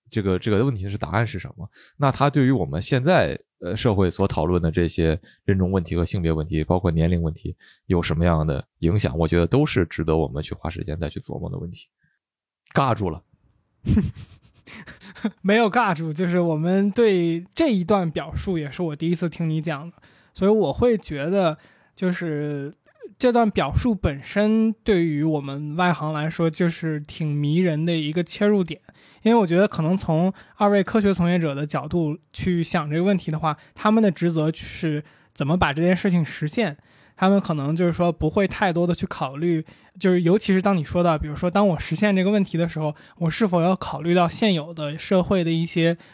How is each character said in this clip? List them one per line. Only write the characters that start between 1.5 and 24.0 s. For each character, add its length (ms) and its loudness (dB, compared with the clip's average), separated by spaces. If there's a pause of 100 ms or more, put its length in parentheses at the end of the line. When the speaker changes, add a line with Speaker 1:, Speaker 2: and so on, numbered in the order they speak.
Speaker 1:
么？ 120 -14 (280)
那 160 2
它 180 2
对 140 2
于 80 4
我 120 0
们 160 -4
现 220 0
在， 360 2 (220)
呃， 140 -6
社 200 2
会 160 4
所 180 0
讨 160 0
论 160 2
的 100 0
这 160 0
些 320 0 (260)
人 140 0
种 120 0
问 120 0
题 140 -6
和 80 0
性 160 -4
别 100 0
问 160 -2
题， 160 -2
包 160 0
括 120 0
年 200 2
龄 120 0
问 100 -2
题， 240 -12 (300)
有 160 2
什 140 -2
么 80 0
样 220 2
的 160 -2 (180)
影 180 2
响？ 180 -2
我 100 2
觉 120 2
得 80 4
都 180 2
是 220 0
值 180 -6
得 120 0
我 120 0
们 140 -8
去 120 -10
花 140 -10
时 160 -8
间 140 -8
再 100 -6
去 120 -10
琢 180 -12
磨 100 -8
的 80 -8
问 140 -10
题。 180 -20 (840)
尬 200 2
住 140 -4
了。 140 -8 (640)
Speaker 2:
<laughs> 80 0 (1500)
没 160 2
有 140 4
尬 240 0
住， 180 -6
就 140 -2
是 120 0
我 160 2
们 360 2
对 540 2 (100)
这 140 2
一 140 2
段 280 0
表 240 -8
述 240 -4
也 120 -6
是 120 -8
我 120 -4
第 140 -4
一 60 2
次 140 -4
听 200 -4
你 120 -2
讲 300 -8
的， 60 -20 (380)
所 120 0
以 40 6
我 220 4
会 260 2
觉 300 -6
得 280 0 (400)
就 160 -2
是 600 -6 (460)
这 140 2
段 180 4
表 240 -2
述 180 0
本 300 -2